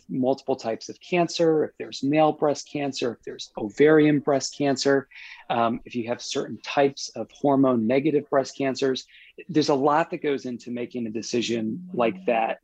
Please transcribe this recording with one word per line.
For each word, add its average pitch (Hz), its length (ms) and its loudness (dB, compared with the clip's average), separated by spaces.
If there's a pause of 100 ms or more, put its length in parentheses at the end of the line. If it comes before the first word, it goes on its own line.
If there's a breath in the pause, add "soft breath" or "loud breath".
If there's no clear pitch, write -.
multiple 131 460 -2
types 113 340 -6
of 107 120 -18
cancer, 165 640 2
if - 120 -10
there's 113 240 -10
male 151 300 4
breast 151 400 -2
cancer, 135 420 -4
if - 100 -18
there's - 320 -14
ovarian 147 640 4
breast 135 380 -2
cancer, 139 500 2 (440 loud breath)
um, 117 340 0
if - 80 -16
you 113 140 -4
have 117 120 -4
certain - 440 -6
types - 460 0
of 113 220 -10
hormone 135 540 2
negative 143 460 0
breast 135 260 0
cancers, 131 480 -2 (440 loud breath)
there's 156 200 2
a 147 60 4
lot 147 340 2
that 160 140 -8
goes 131 240 -4
into 120 240 -10
making 120 340 -8
a 107 60 -8
decision 110 840 -4
like 113 320 0
that, 113 380 0